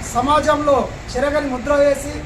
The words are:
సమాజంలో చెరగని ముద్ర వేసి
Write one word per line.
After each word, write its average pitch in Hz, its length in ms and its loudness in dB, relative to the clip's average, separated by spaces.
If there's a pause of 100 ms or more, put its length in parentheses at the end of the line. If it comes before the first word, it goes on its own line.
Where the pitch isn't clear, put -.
(160)
సమాజంలో 294 600 2 (360)
చెరగని 285 420 -2
ముద్ర 269 280 -2
వేసి 285 320 2 (120)